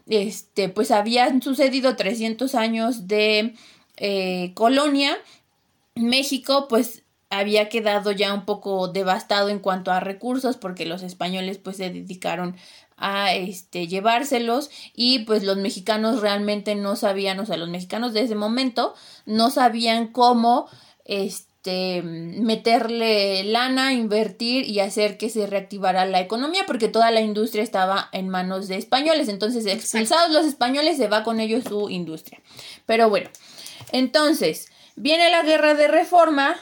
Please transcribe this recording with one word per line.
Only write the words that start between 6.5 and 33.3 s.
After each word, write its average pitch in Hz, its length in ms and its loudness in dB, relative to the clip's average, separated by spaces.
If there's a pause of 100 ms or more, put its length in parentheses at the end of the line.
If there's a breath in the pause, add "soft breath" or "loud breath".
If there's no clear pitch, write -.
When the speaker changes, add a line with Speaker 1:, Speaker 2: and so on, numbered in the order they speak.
Speaker 1:
pues, 240 340 -2 (260)
había 208 400 2
quedado 208 420 0
ya 196 220 0
un 196 120 -6
poco 196 420 -4
devastado 196 600 0
en 208 100 -4
cuanto 185 320 -2
a 185 80 2
recursos, 240 580 -4
porque 180 280 -8
los 180 180 -8
españoles, 185 540 -6
pues, 190 200 -12
se 185 120 -6
dedicaron 180 680 -8 (400 loud breath)
a, 196 380 -2
este, 185 540 -6
llevárselos, 233 840 -2 (260 loud breath)
y, 247 240 0
pues, 214 240 0
los 196 140 0
mexicanos 214 640 -2
realmente 208 540 -2
no 202 200 -4
sabían, 196 440 -2
o 190 60 -6
sea, 170 120 -4
los 170 120 -6
mexicanos 214 440 -6
de 214 80 0
ese 226 140 -2
momento 240 580 -2 (320 loud breath)
no 220 240 2
sabían 233 580 2
cómo, 240 640 4 (360 loud breath)
este, 185 960 -4
meterle 214 1400 0
lana, 262 500 0
invertir 226 760 0
y 202 120 -2
hacer 208 380 0
que 208 120 -4
se 214 180 -2
reactivara 190 580 0
la 185 160 2
economía, 277 440 -2
porque 233 220 -2
toda 226 240 4
la 226 100 4
industria 214 420 -2
estaba 196 500 0
en 190 160 -4
manos 185 400 -4
de 185 80 -4
españoles. 285 500 0
Entonces, 214 380 -4
Speaker 2:
Exacto. 196 180 -2
Speaker 1:
expulsados 330 480 2
los 311 140 4
españoles, 285 520 0
se 226 100 2
va 214 180 2
con 226 160 -2
ellos 220 260 -2
su 208 220 -4
industria. 165 500 -10 (460 loud breath)
Pero 226 240 4
bueno, 185 200 0 (640 loud breath)